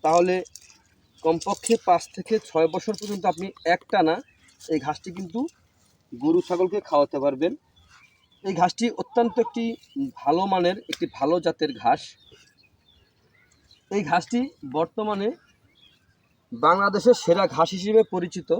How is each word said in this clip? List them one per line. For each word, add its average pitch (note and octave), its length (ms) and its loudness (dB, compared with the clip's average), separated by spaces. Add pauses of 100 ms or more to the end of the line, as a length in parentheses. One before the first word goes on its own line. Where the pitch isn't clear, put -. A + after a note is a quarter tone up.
তাহলে F3+ 400 4 (800)
কমপক্ষে F3+ 520 0 (100)
পাঁচ E3+ 180 4 (120)
থেকে G#3+ 240 -2
ছয় D#3+ 280 0
বছর F3+ 260 -4
পর্যন্ত G3+ 320 -8
আপনি F#3 260 -4 (140)
একটানা F3 500 2 (540)
এই D#3 100 0
ঘাসটি D3+ 320 -8
কিন্তু F#3+ 360 -6 (680)
গরু D3+ 260 2
ছাগলকে F#3 400 -2
খাওয়াতে D3 380 0
পারবেন। C#3+ 360 -2 (880)
এই G3 100 -6
ঘাসটি F3+ 360 0
অত্যন্ত - 500 -2
একটি A#3 360 -2 (400)
ভালো E3 300 0
মানের, F#3 320 0
একটি - 360 -6
ভালো D#3+ 260 0
জাতের D#3+ 340 -2
ঘাস। A#2 280 0 (1900)
এই G3+ 120 0
ঘাসটি G#3 460 0 (220)
বর্তমানে G3+ 600 -2 (1200)
বাংলাদেশের G3 640 4
সেরা F3+ 340 2
ঘাস D3+ 220 0
হিসেবে G#3 340 4
পরিচিত F3+ 460 -6 (100)